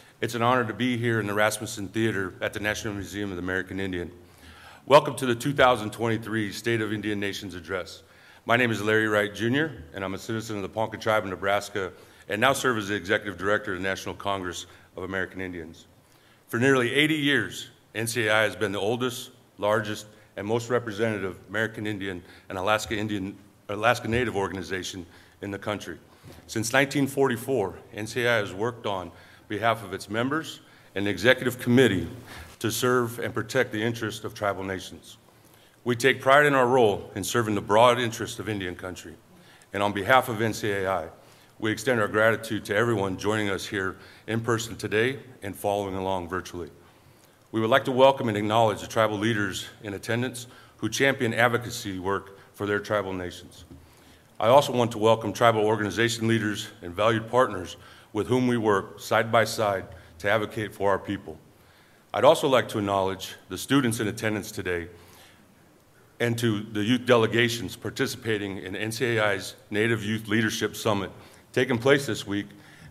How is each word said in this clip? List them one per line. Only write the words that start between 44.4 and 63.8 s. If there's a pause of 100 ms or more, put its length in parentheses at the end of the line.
person
today (240)
and
following
along
virtually. (840)
We
would
like
to
welcome
and
acknowledge
the
tribal
leaders (160)
in
attendance (320)
who
champion
advocacy
work (160)
for
their
tribal
nations. (760)
I
also
want
to
welcome
tribal
organization
leaders (120)
and
valued
partners (380)
with
whom
we
work
side
by
side (340)
to
advocate
for
our
people. (760)
I'd
also
like
to
acknowledge (160)
the
students